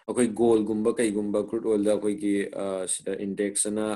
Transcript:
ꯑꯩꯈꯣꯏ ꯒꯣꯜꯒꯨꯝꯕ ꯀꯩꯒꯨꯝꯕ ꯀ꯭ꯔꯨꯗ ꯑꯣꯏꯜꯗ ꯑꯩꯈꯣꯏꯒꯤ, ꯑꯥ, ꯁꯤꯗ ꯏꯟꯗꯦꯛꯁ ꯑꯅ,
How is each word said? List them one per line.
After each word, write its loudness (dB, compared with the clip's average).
ꯑꯩꯈꯣꯏ 0
ꯒꯣꯜꯒꯨꯝꯕ 2
ꯀꯩꯒꯨꯝꯕ 0
ꯀ꯭ꯔꯨꯗ -4
ꯑꯣꯏꯜꯗ 4
ꯑꯩꯈꯣꯏꯒꯤ, 0
ꯑꯥ, -4
ꯁꯤꯗ -4
ꯏꯟꯗꯦꯛꯁ -2
ꯑꯅ, -2